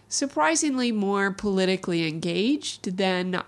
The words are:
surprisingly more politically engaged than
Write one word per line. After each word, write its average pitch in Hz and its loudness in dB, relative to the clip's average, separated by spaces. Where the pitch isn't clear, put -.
surprisingly 294 0
more 196 2
politically 185 0
engaged 180 -2
than 185 0